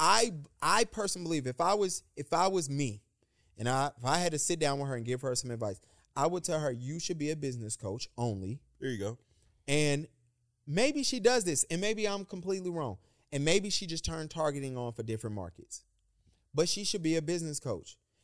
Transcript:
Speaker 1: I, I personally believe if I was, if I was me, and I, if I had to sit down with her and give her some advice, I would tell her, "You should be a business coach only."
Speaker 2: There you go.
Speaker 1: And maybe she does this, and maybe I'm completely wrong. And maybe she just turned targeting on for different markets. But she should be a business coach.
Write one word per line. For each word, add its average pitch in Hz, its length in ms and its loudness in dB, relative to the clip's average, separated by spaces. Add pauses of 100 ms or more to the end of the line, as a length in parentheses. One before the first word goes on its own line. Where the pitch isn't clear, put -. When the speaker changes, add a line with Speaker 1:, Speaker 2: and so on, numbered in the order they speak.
Speaker 1:
I, 208 320 6 (300)
I 190 220 6
personally 196 420 -4
believe 156 200 0
if 127 140 -2
I 180 140 4
was, 196 280 0 (140)
if 147 160 -8
I 170 160 6
was 175 220 0
me, 135 320 -2 (560)
and 117 100 0
I, 135 300 2
if 120 60 -8
I 143 140 4
had 175 140 2
to 151 60 0
sit 175 200 0
down 143 200 2
with 139 100 -2
her 131 80 -2
and 113 80 -4
give 123 160 -2
her 131 140 -2
some 123 160 -4
advice, 110 300 -4 (360)
I 139 120 2
would 175 160 -4
tell 156 160 0
her, 143 120 0
"You 127 260 -6
should 170 200 -4
be 147 120 -2
a 160 60 -2
business 123 400 -6
coach 101 400 -6
only." 110 440 -2 (200)
Speaker 2:
There 131 100 -2
you 113 80 -4
go. 107 200 -4 (500)
Speaker 1:
And 147 380 2 (600)
maybe 262 360 2
she 254 180 0
does 233 240 6
this, 160 260 2
and 170 100 0
maybe 214 280 0
I'm 202 160 -4
completely 185 460 -6
wrong. 139 260 -4 (360)
And 143 120 0
maybe 190 260 4
she - 160 -2
just 165 180 -6
turned 160 260 -6
targeting 139 480 -2
on 120 140 -4
for 117 100 -6
different 110 340 -4
markets. 85 460 -10 (720)
But 165 140 4
she 202 160 -2
should 185 180 -2
be 160 140 4
a 160 60 2
business 160 380 -2
coach. - 380 -6 (260)